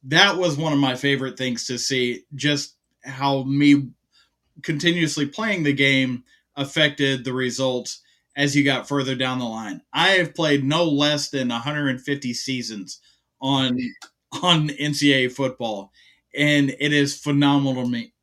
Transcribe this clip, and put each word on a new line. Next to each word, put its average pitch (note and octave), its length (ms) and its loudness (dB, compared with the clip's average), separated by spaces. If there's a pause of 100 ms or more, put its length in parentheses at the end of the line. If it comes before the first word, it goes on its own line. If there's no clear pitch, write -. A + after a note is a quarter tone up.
That E3+ 340 4
was E3+ 220 0
one D#3 160 0
of C#3+ 40 4
my C3 180 2
favorite C3+ 420 -2
things B2+ 300 -4
to B2 100 -4
see, B2 460 -2 (100)
just C#3+ 420 -2 (260)
how C3+ 420 -2
me C#3+ 440 4 (760)
continuously D#3+ 640 0
playing G3+ 380 -4
the C#3+ 100 2
game C3+ 520 2 (320)
affected C#3 680 0
the C3 80 -6
results B2+ 720 -4 (340)
as C#3+ 180 0
you C#3+ 100 4
got C3 240 0
further C3+ 260 -2
down B2+ 240 -4
the B2 80 -4
line. A2 340 -8 (120)
I E3+ 180 2
have F3+ 240 2
played D3 300 2
no D#3+ 200 2
less D3 460 0
than B2+ 200 -2
a A#2 80 -2
hundred D3 300 -2
and B2+ 140 -2
fifty C#3 320 -4
seasons A2 680 -8 (400)
on, C3 380 0 (640)
on D#3+ 280 4
N D3 240 -4
C C#3+ 200 4
A B2+ 120 2
A B2+ 40 -2
football, A#2 640 -6 (420)
and C#3+ 440 2
it D3+ 140 0
is C#3+ 260 2
phenomenal C#3 680 2
to B2 40 -2
me A#2 240 -6 (100)